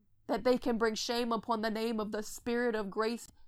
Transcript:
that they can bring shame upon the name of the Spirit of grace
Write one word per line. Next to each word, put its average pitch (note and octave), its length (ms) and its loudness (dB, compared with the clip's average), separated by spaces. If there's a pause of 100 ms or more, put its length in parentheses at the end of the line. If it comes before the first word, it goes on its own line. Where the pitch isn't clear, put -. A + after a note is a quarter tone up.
(260)
that A3+ 180 -2
they B3+ 140 6
can A#3 200 0
bring A3 160 2
shame A#3 380 0
upon A3+ 300 0
the A3+ 80 0
name A3 280 0
of G#3+ 140 -2
the G#3 100 -4
Spirit A#3+ 520 0
of G#3 160 -2
grace A3 420 -2 (160)